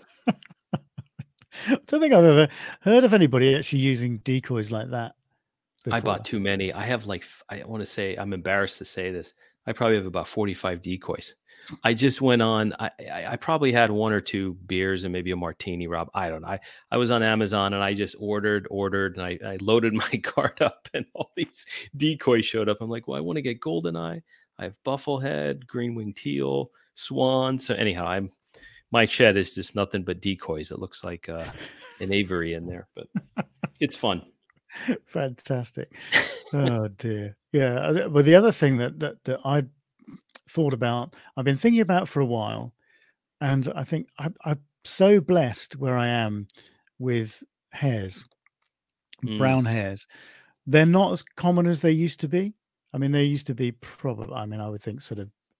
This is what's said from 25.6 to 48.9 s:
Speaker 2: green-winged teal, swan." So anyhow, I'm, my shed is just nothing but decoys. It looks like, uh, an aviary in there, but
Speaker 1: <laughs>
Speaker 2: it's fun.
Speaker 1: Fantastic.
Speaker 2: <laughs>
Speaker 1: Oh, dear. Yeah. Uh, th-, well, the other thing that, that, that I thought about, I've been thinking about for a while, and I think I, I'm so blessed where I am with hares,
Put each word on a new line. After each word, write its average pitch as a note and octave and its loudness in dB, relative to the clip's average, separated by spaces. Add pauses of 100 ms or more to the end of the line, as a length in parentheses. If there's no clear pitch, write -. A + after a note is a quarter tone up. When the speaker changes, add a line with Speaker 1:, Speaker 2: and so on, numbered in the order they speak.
Speaker 2:
green-winged A#2 -8
teal, C#2 -4 (240)
swan." C3 0
So - -4
anyhow, F2+ -2
I'm, F#2+ -4 (600)
my A#2 6
shed G#2+ 6
is F#2 0
just - -10
nothing G2 -2
but F2+ -6
decoys. E2+ -6
It - -10
looks - -12
like, F2 -12
uh, E2 -10 (480)
an F#2+ -4
aviary F2+ 0
in E2+ -10
there, F2 -12
but - -18 (300)
Speaker 1:
<laughs> - -10
Speaker 2:
it's D3 -2
fun. F#2 -2 (840)
Speaker 1:
Fantastic. C3 -6 (200)
Speaker 2:
<laughs> - -2
Speaker 1:
Oh, A#2+ 0
dear. G#2 -6 (160)
Yeah. C3 2
Uh, D#3 0
th-, F3 0
well, D3 6
the D#3+ 10
other G#3 8
thing C3+ 4
that, B2 -4
that, - -8
that C3 -2
I C#3 2 (840)
thought D3 0
about, A#2+ -2 (220)
I've C3 -4
been C3+ 2
thinking A#3 4
about F#3 2
for C#3+ -2
a C3+ 2
while, A2+ -4 (680)
and C3+ 0
I C#3 -6
think D#3 -6 (100)
I, D3 -6 (160)
I'm D3+ -2 (240)
so G3+ 6
blessed D3 0
where C3 0
I A#2+ 2
am G#2+ -2 (520)
with A#2+ -4 (300)
hares, G#2+ -4 (960)